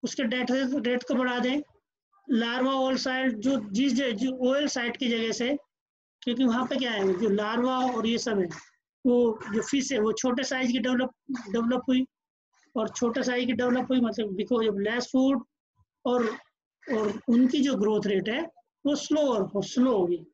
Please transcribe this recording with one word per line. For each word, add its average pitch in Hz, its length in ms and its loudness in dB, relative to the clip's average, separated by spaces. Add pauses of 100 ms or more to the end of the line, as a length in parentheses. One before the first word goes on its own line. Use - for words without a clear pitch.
उसके 262 200 -4
death 247 280 -2 (340)
rate 247 180 0
को 294 120 -4
बढ़ा 247 240 0
दें। 254 220 0 (680)
लार्वा 254 460 2
ऑयल 262 240 0
साइट, 262 380 0
जो 254 200 0 (160)
जिस 247 220 2
ज-, 254 180 0
जो 254 380 0
oil 277 180 2
side 240 300 -4
की 262 120 -2
जगह 226 220 0
से, 254 260 -2 (640)
क्योंकि 240 220 -2
वहाँ 240 240 2
पे 285 80 -4
क्या 247 160 -2
है, 190 280 0
जो 214 100 2
लार्वा 233 560 0
और 226 220 0
ये 226 100 0
सब 220 220 -2
है, 180 80 0 (580)
वो 240 340 4 (140)
जो 214 80 0
fish 269 300 -2
है 247 80 0
वो 214 120 2
छोटे 247 320 -2
size 262 280 -2
की 254 80 0
develop, 254 320 0 (200)
develop 233 580 -2
हुई, 262 160 4 (680)
और 220 140 -2
छोटे 240 340 -2
size 247 220 0
की 233 80 0
develop 247 380 0
हुई 254 100 4
मतलब 214 360 -2
because 220 320 0
of 196 180 -2
less 240 280 -2
food, 262 260 4 (640)
और, 247 200 2 (680)
और 214 360 -2
उनकी 254 320 4
जो 262 160 2
growth 208 300 2
rate 196 220 0
है 262 120 -2 (440)
वो 285 100 2
स्लो 302 260 0 (120)
और 196 300 -2
स्लो 247 340 2
होगी। 175 360 0